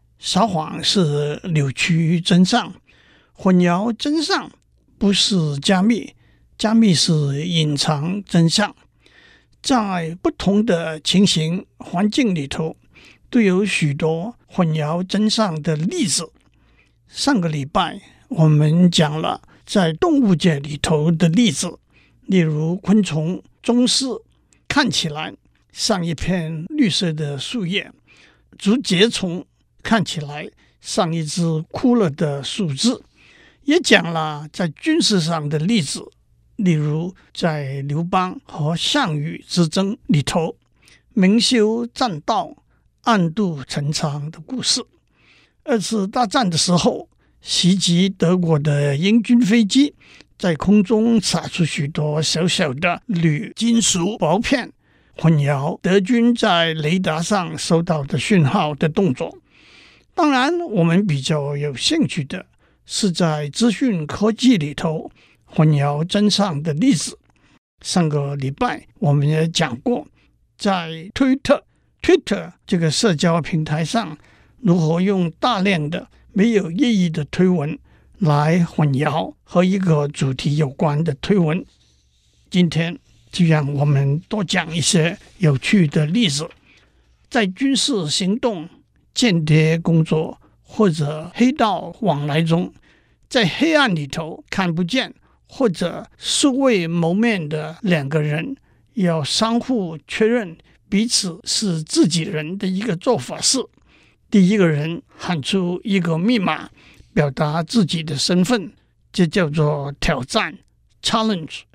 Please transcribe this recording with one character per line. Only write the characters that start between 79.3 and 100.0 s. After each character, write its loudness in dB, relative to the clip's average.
和 0
一 2
个 2
主 -2
题 -2
有 0
关 -2
的 -2
推 -2
文。 0
今 2
天 -4
就 2
让 2
我 0
们 2
多 -4
讲 -4
一 0
些 0
有 2
趣 2
的 0
例 2
子。 -4
在 2
军 0
事 -2
行 0
动、 -4
间 2
谍 4
工 2
作 -2
或 0
者 -6
黑 2
道 -2
往 0
来 0
中， 0
在 2
黑 0
暗 2
里 -4
头 -10
看 -2
不 0
见 -4
或 0
者 -6
素 0
未 2
谋 0
面 0
的 -8
两 -2
个 0
人， -4
要 0
相 0
互 -4